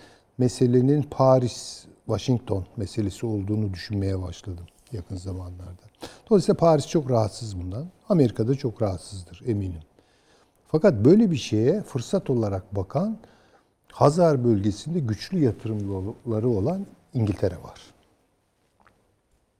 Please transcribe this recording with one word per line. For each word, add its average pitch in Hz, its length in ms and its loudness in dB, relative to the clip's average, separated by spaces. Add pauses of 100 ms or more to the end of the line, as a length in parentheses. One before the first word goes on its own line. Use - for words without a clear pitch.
(380)
meselenin 127 680 2
Paris-Washington 123 1600 0 (120)
meselesi 104 480 -6
olduğunu 104 480 -2
düşünmeye 95 480 -4
başladım 90 440 -12 (260)
yakın 98 240 -12
zamanlarda. 90 680 -12 (480)
Dolayısıyla 190 280 4
Paris 160 300 4
çok 143 240 0
rahatsız 107 500 -2
bundan. 98 240 -8 (240)
Amerika 123 380 4
da 139 80 2
çok 120 260 -4
rahatsızdır 92 680 -6
eminim. 95 340 -2 (840)
Fakat 156 380 4
böyle 214 260 8
bir 156 60 0
şeye 123 440 0
fırsat - 480 -4
olarak 101 460 -2
bakan 170 420 -4 (760)
Hazar 147 520 4
bölgesinde 113 560 0
güçlü 131 440 -4
yatırımları 107 1080 -2
olan 127 360 -2 (280)
İngiltere 101 420 0
var. - 240 -18 (1800)